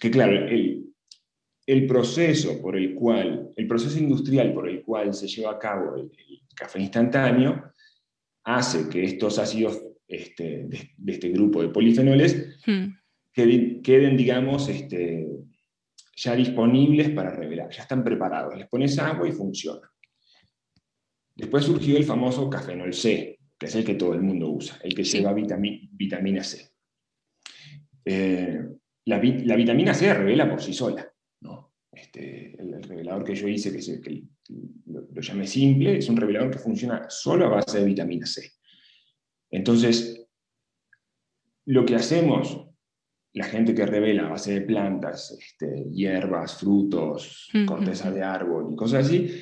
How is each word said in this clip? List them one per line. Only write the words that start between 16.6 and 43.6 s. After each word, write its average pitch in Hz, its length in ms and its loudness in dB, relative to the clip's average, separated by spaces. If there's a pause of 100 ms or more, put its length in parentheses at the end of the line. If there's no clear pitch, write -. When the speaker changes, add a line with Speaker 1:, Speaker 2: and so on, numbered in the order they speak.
Speaker 1:
para 95 200 -4
revelar, 85 400 -8
ya - 120 -16
están 127 200 -4
preparados, 80 540 -2
les - 120 -16
pones 139 300 0
agua 156 300 -2
y - 40 -4
funciona. 98 480 -8 (1500)
Después - 300 0
surgió 147 320 2
el 131 80 4
famoso 127 460 0
cafenol 90 420 -6
C, - 460 -2 (200)
que - 80 -10
es 73 80 -10
el 110 100 0
que 101 100 -2
todo 90 180 0
el 87 80 -2
mundo 90 300 -2
usa, - 320 -8
el 87 120 -4
que - 100 -2
Speaker 2:
Sí. 104 140 -2
Speaker 1:
lleva 98 140 2
vitami-, 101 600 -4
vitamina 95 520 -4
C. - 260 -14 (1300)
Eh, 90 560 -2 (460)
la 104 120 0
vi-, - 260 2
la 110 120 2
vitamina 127 380 4
C 185 180 4
revela 123 380 2
por - 100 -4
sí - 140 -8
sola, - 360 -6 (300)
¿no? - 320 -20 (180)
Este, - 720 -18
el, 90 140 -10
el - 80 -14
revelador 90 420 -8
que 98 100 -4
yo 101 140 -4
hice, 104 240 -4
que - 60 -8
es - 100 -10
el - 140 -10
que - 220 -12 (600)
lo, - 240 -14
lo - 120 -12
llamé 95 240 -6
simple, 139 500 4
es - 140 -2
un 117 80 4
revelador 107 320 0
que 135 80 -8
funciona 113 500 -4
solo 175 380 0
a - 40 2
base 104 280 0
de 101 80 2
vitamina 87 400 -2
C. - 160 -8 (1080)
Entonces, 117 760 2 (1400)
lo 135 200 4
que 120 100 2
hacemos, 151 720 0 (640)
la 98 120 -6
gente 113 300 2